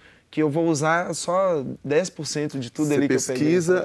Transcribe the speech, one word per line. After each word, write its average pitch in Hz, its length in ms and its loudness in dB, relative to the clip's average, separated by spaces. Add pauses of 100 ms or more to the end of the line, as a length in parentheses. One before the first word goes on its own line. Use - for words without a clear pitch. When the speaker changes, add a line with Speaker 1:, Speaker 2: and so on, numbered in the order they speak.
(280)
Speaker 1:
que 151 140 -2
eu 156 60 2
vou 165 180 0
usar 165 460 0
só 185 500 0 (180)
dez 160 280 0
por 156 180 -10
cento 147 320 -4
de 120 100 -8
tudo 151 200 -2
Speaker 2:
Você 147 60 2
Speaker 1:
ali 143 120 2
que 135 60 2
eu 127 80 2
peguei. 135 140 -4
Speaker 2:
pesquisa 165 500 2